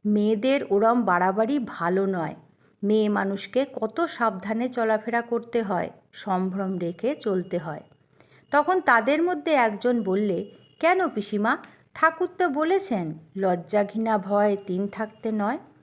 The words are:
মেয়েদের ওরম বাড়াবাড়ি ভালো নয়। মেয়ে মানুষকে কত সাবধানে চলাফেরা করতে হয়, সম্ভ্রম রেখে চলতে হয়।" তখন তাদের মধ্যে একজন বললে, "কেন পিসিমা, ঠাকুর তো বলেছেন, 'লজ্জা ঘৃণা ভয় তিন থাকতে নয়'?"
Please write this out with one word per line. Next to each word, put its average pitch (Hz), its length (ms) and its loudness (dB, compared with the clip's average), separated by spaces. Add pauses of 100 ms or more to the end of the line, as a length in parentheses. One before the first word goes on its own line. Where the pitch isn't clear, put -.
মেয়েদের 214 640 2
ওরম 226 320 4
বাড়াবাড়ি 190 640 2
ভালো 185 400 -2
নয়। 175 300 -4 (480)
মেয়ে 214 260 2
মানুষকে 196 640 -2
কত 220 280 -4
সাবধানে 220 680 -2
চলাফেরা 233 520 0
করতে 233 400 -4
হয়, 175 280 -2 (220)
সম্ভ্রম 190 680 -2
রেখে 175 380 -4
চলতে 180 420 -4
হয়।" 156 260 -8 (680)
তখন 302 280 2
তাদের 269 440 4
মধ্যে 339 280 -2
একজন 233 520 2
বললে, 196 480 0 (280)
"কেন 359 300 2
পিসিমা, 214 480 -2 (360)
ঠাকুর 320 440 0
তো 359 120 2
বলেছেন, 277 640 0 (220)
'লজ্জা 190 480 0
ঘৃণা 220 340 0
ভয় 202 400 2 (100)
তিন 190 200 -2
থাকতে 220 440 -6
নয়'?" 220 260 -2 (260)